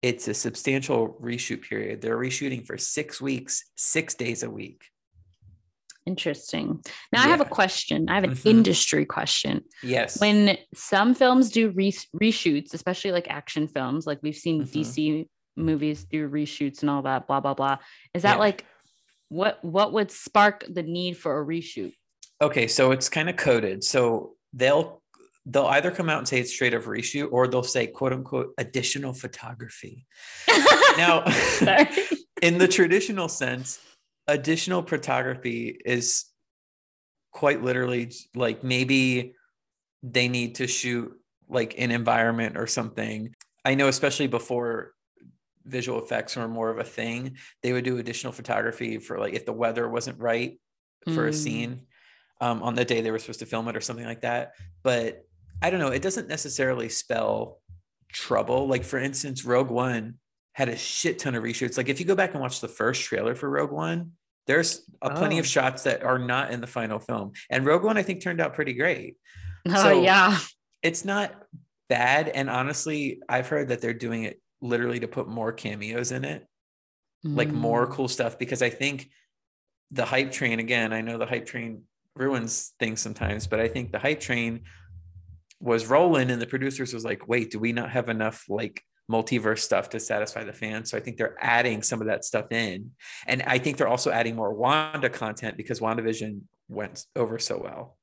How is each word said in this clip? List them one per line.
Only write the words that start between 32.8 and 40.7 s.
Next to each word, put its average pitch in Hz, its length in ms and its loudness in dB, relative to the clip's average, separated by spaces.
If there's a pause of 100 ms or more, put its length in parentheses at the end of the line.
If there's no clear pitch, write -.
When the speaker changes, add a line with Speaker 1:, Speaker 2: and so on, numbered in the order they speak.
Speaker 1:
sense, 127 500 -6 (480)
additional 160 540 2
photography 127 1040 -2
is 120 400 0 (1040)
quite 147 320 2
literally, 123 480 0 (220)
like, 120 300 -2
maybe 127 720 2 (680)
they 123 240 0
need 120 280 -2
to 127 120 -4
shoot, 120 460 -2 (360)